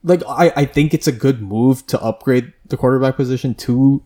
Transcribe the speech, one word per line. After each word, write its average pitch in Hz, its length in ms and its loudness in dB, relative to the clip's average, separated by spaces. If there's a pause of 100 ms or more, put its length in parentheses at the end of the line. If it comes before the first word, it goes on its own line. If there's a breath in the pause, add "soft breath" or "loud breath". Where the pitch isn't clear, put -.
like, 170 240 2
I, 160 260 2
I 143 120 0
think 147 260 0
it's 156 160 -2
a 139 40 0
good 123 280 0
move 113 460 0
to - 160 -4
upgrade 123 500 -2 (140)
the 139 100 -6
quarterback 131 400 0
position 127 380 -4
to 135 520 0